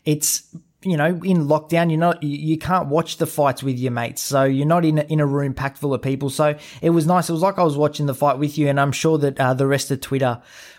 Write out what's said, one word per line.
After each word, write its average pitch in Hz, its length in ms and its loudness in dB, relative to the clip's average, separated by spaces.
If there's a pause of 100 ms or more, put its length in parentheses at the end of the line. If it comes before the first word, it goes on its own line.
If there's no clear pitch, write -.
it's, - 500 -2 (280)
you 185 120 -2
know, 151 120 2 (160)
in 175 240 2
lockdown, 160 420 2
you're 156 100 0
not, 170 240 0
you, 147 140 -4
you 156 200 -2
can't 170 300 -2
watch 165 300 -2
the 160 80 -2
fights 139 380 0
with 131 160 -2
your 123 120 -2
mates, 120 300 -6
so 139 220 0
you're 135 240 2
not 170 180 2
in 156 140 2
a, - 40 2
in 156 160 0
a 147 60 2
room 139 280 -2
packed 139 260 -6
full 143 140 -2
of 120 80 -2
people. 135 280 -4
So 151 260 0 (260)
it 165 100 2
was 165 160 2
nice. 180 220 2
It 170 40 -4
was 160 80 -4
like 196 160 0
I 185 60 2
was 147 140 2
watching 147 280 0
the 135 100 -2
fight 139 220 2
with 147 200 -4
you, 147 120 2
and 139 100 2
I'm 139 120 2
sure 160 260 2
that, 143 220 0
uh, 131 160 2
the 135 120 2
rest 135 240 0
of 135 100 -4
Twitter 127 400 -2 (380)